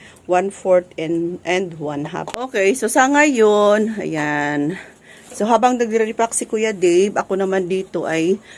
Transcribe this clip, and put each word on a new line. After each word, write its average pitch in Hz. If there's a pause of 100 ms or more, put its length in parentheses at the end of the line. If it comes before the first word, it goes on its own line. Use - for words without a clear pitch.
(280)
one-fourth, 180
and, 170
and 175
one-half. 151 (240)
Okay. 196
So, 220
sa 262
ngayon, 214
ayan. 147 (540)
So, -
habang 240
nagre-repack 226
si -
Kuya 220
Dave, 180
ako 190
naman 190
dito 185
ay 165 (160)